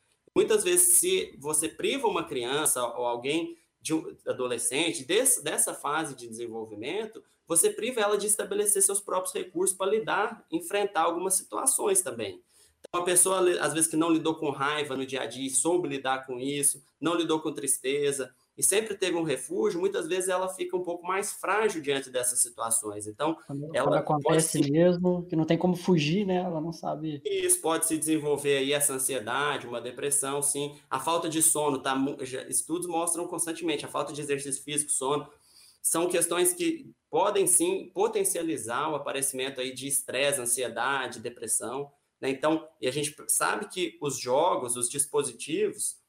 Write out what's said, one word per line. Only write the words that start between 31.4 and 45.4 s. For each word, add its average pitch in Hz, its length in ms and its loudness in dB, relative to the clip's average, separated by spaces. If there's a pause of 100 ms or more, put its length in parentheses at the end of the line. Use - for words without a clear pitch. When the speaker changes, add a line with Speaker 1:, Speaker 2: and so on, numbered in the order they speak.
Speaker 1:
sono, 147 400 2
tá 135 140 0
mu-, 139 280 -2
já, 127 200 -8
estudos - 420 -4
mostram 170 420 -2
constantemente, 160 580 -4
a 127 40 -10
falta 143 240 -4
de 147 80 -6
exercício 139 420 -4
físico, 147 280 -4
sono, 139 360 0 (540)
são 170 260 2
questões 175 460 2
que 165 380 -2 (180)
podem, 190 380 2
sim, 175 440 2
potencializar 160 1000 -2
o 147 40 -2
aparecimento 135 640 -4
aí 131 120 -6
de 127 140 -8
estresse, 135 520 0
ansiedade, 120 800 -2
depressão, 117 720 -6 (300)
né? 131 80 0
Então, 156 400 0 (100)
e 123 80 -2
a 127 40 0
gente 147 240 -2 (120)
sabe 208 400 0
que - 320 -4
os 143 200 -4
jogos, 127 560 2
os 123 120 -2
dispositivos 143 1120 -2 (120)